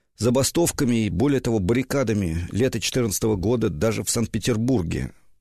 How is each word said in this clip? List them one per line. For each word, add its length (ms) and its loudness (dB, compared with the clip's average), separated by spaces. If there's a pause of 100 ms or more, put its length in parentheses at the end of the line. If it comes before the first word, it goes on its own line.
(160)
забастовками 920 2
и, 40 -2
более 300 2
того, 180 0
баррикадами 920 0
лета 300 0
четырнадцатого 560 0
года 320 0
даже 340 -2
в 80 -6
Санкт-Петербурге. 1000 -2 (280)